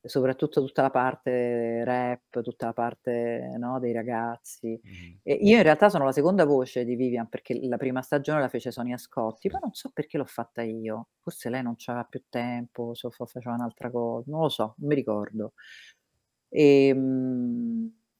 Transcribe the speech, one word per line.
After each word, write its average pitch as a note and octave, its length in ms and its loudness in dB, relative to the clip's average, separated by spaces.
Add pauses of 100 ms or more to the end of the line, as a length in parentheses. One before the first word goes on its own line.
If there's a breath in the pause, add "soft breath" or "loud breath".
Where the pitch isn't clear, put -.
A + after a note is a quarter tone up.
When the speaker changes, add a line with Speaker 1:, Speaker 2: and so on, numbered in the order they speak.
Speaker 1:
e - 80 -16
soprattutto C3 560 0
tutta C3 160 -2
la C3+ 100 4
parte A#2+ 920 0
rap, B2 560 -2
tutta A#2 260 -8
la A#2 60 -4
parte, A#2+ 840 -4
no, B2 200 -4
dei A#2+ 140 -2
ragazzi. A#2 920 -6
Speaker 2:
Mh-mh. F2+ 380 -18
Speaker 1:
E G2 120 0
io G#3 240 8
in G3+ 40 8
realtà D#3 280 8
sono C#3+ 160 0
la C3+ 60 2
seconda D#3+ 340 4
voce B2+ 400 2
di A#2+ 100 -2
Vivian, A#2+ 320 -2
perché - 380 -6
la B2 100 -2
prima C3 240 -2
stagione D3 400 0
la C3 80 0
fece B2 220 -6
Sonia B2 260 -6
Scotti, A2+ 520 -4
Speaker 2:
Sì. - 20 0
Speaker 1:
poi G4 100 -6
non A#3+ 140 -8
so - 180 -12
perché - 240 -6
l'ho C#3 80 -2
fatta - 380 -10
io, A2 460 -6 (120)
forse - 300 -10
lei B2+ 120 -4
non A#2+ 140 -4
c'aveva A#2+ 280 -8
più - 260 -12
tempo, A#2+ 640 -6
so-, A#2+ 160 -10
fa-, A#2+ 160 -10
faceva A#2+ 280 -8
un'altra A#2+ 360 -6
co-, A#2 380 -4
non D3+ 140 -4
lo D#3 60 2
so, A2+ 300 -4
non C#3+ 100 -6
mi D3+ 60 4
ricordo. G#2+ 580 -4 (1000 loud breath)
Ehm, C3 1400 4 (280)